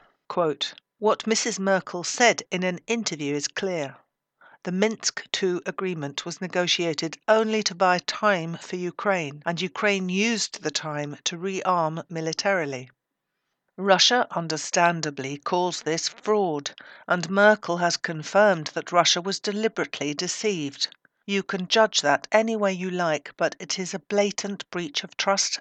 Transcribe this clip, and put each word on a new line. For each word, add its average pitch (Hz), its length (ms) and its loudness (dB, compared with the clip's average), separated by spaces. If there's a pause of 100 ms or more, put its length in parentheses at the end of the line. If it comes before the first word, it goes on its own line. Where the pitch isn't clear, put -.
(280)
Quote, - 460 -2 (240)
"What - 280 0
Missus 214 340 0
Merkel 190 420 0
said 233 480 2
in 185 140 -2
an 180 240 -2
interview 156 480 -2
is 143 100 -4
clear. 165 500 -4 (680)
The 180 80 -4
Minsk 208 580 -2
two 180 340 -2
agreement 160 600 -6
was 170 160 -10
negotiated 170 800 -2 (100)
only 220 340 4
to 190 120 -4
buy 180 240 4
time 170 580 0
for - 200 -12
Ukraine, 175 680 -2
and 170 140 -2
Ukraine 190 480 0
used 202 540 0
the 156 100 -2
time 147 520 -6
to - 120 -4
rearm 175 720 0
militarily." 160 800 -2 (880)
Russia 196 520 6
understandably 156 1040 0
calls 180 460 -2
this 160 260 -2
fraud, 185 640 -2 (360)
and 175 220 0
Merkel 202 480 4
has 175 220 2
confirmed 170 680 2
that - 220 -8
Russia 175 300 4
was 185 180 -4
deliberately 202 760 -4
deceived. 170 720 -4 (380)
You 196 160 0
can 180 260 -4
judge 220 320 4
that 143 320 2
any 220 240 4
way 202 160 2
you 185 160 -4
like, 175 480 -2
but 165 220 0
it - 200 -8
is 185 140 -6
a - 60 -6
blatant 202 720 -2
breach - 340 -6
of - 140 -16
trust - 420 0